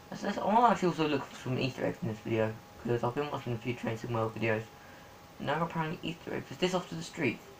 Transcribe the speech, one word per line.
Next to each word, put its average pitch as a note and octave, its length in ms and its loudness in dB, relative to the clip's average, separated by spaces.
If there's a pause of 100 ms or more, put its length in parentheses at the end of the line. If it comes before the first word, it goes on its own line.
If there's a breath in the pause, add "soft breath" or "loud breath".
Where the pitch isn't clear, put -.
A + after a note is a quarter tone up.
(120)
Let's, - 120 -8
let's, G3 140 0
I - 80 0
wanna A#3 220 8
actually F#3+ 220 6
also D#3+ 180 2
look C#3+ 160 2
for - 200 -12
some B2+ 140 0
Easter - 280 0
eggs - 180 0
in A#2 60 0
this A2 100 -4
video, A2 340 2 (300)
'cause A#2+ 200 2
I've A#2+ 120 0
been D3 160 0
watching B2+ 220 -2
a A2+ 40 -2
few A#2+ 160 -2
Train A#2 240 -4
Sim A#2+ 160 -6
World A2+ 220 0
videos. A2 280 2 (760 loud breath)
And C3+ 80 -4
there C#3+ 80 2
are E3 80 2
apparently E3 340 -2 (100)
Easter - 280 -6
eggs. - 160 -6
Is - 60 -10
this F3+ 180 2
off F3+ 140 -2
to E3 60 -6
the E3 60 -4
street? - 380 0 (200)